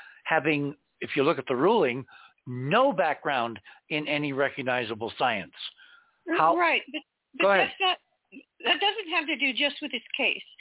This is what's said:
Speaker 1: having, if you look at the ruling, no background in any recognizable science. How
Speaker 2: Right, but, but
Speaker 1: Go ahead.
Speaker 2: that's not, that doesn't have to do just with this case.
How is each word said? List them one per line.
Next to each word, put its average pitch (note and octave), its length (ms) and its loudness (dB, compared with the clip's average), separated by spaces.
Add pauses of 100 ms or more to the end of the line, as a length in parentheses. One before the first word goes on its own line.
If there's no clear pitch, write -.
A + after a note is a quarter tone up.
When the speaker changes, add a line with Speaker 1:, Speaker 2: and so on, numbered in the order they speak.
(240)
Speaker 1:
having, D3 500 0 (260)
if - 160 -8
you C#3+ 60 4
look D3 160 2
at C3 80 -8
the C3 100 0
ruling, C#3 480 2 (420)
no D3+ 460 2
background C#3+ 640 0 (300)
in D3+ 180 -4
any D3 260 -2
recognizable B2 840 -2
science. A2 360 -2 (840)
How E4 200 4
Speaker 2:
Right, D#4+ 260 2 (100)
but, D#4 80 -10 (380)
but E4 40 0
Speaker 1:
Go - 100 6
ahead. - 160 4
Speaker 2:
that's - 120 -12
not, F#4 180 0 (680)
that - 160 0
doesn't G4 300 -2
have E4 180 -2
to D#4 80 -2
do C4 160 0
just C#4+ 280 -2
with F#3+ 120 -10
this A#3+ 100 -6 (120)
case. - 280 -2 (180)